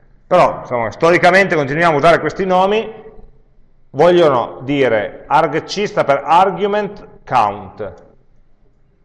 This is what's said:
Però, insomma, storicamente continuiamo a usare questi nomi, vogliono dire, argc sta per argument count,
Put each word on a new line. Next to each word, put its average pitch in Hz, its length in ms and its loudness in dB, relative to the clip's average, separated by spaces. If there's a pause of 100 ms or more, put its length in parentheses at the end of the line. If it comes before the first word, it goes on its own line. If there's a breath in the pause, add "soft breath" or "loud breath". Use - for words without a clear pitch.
(240)
Però, - 360 2
insomma, 117 320 -6
storicamente 175 640 2
continuiamo 151 380 0
a 143 40 0
usare 160 220 4
questi 156 240 -6
nomi, 196 500 0 (960)
vogliono 151 720 2
dire, 123 640 -2
argc 160 600 -2
sta 156 160 -2
per 139 200 0
argument 196 840 -2 (160)
count, 101 680 -4 (1120)